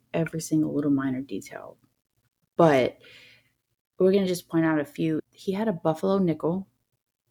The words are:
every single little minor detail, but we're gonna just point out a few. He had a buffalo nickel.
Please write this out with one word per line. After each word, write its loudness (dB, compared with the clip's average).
every -2
single 0
little 0
minor -2
detail, -12
but 4
we're 4
gonna 2
just -6
point 2
out 2
a 0
few. -4
He -6
had -4
a 0
buffalo -2
nickel. -2